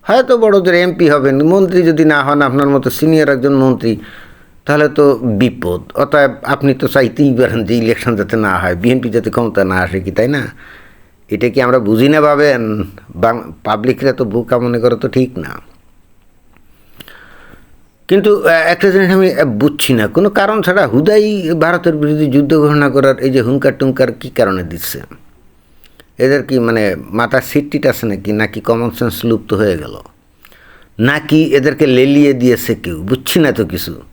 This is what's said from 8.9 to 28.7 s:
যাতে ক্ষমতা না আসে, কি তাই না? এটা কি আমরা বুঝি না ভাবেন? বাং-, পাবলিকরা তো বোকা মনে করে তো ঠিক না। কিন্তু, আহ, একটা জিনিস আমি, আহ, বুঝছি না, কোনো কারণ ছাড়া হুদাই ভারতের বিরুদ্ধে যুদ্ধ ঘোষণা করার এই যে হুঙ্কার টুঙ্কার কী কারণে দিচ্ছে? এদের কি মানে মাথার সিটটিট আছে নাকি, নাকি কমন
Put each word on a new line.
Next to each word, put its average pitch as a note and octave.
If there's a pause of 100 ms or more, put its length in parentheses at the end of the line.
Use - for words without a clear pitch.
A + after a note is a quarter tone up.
যাতে A2
ক্ষমতা G#2+
না F#2
আসে, F#2
কি F#2
তাই A2
না? C#3+ (840)
এটা A2+
কি B2+
আমরা B2+
বুঝি A2+
না D3+
ভাবেন? C3+ (320)
বাং-, G2 (120)
পাবলিকরা A#2
তো C3
বোকা A#2
মনে A#2+
করে A#2
তো B2
ঠিক B2+
না। - (2250)
কিন্তু, G3+
আহ, E3
একটা E3+
জিনিস F#3
আমি, F#3+
আহ, D3+
বুঝছি C3
না, G#2+
কোনো G3
কারণ G3+
ছাড়া F3+
হুদাই G3 (100)
ভারতের E3+
বিরুদ্ধে D3+
যুদ্ধ C#3+
ঘোষণা D3
করার C3+
এই C3
যে B2+
হুঙ্কার C3
টুঙ্কার C3
কী -
কারণে F#2+
দিচ্ছে? E2 (1160)
এদের C3+
কি C3
মানে A2+ (100)
মাথার A#2
সিটটিট D3
আছে A#2+
নাকি, G2
নাকি G#2+
কমন A#2